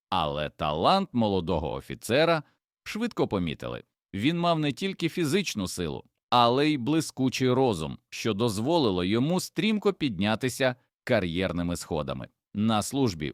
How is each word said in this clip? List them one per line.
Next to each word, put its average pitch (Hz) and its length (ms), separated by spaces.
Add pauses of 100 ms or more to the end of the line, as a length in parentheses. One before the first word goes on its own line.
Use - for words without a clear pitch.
але 76 400
талант 101 640
молодого 92 580
офіцера 127 720 (400)
швидко 214 440
помітили. 71 560 (300)
Він 139 260
мав 170 200
не 147 120
тільки 185 380
фізичну 151 580
силу, 78 360 (260)
але 123 400
й 151 80
блискучий 131 760
розум, 98 460 (120)
що - 240
дозволило 110 680
йому 127 360
стрімко 202 540
піднятися 123 840 (280)
кар'єрними 87 720
сходами. 69 520 (260)
На 107 280
службі 92 520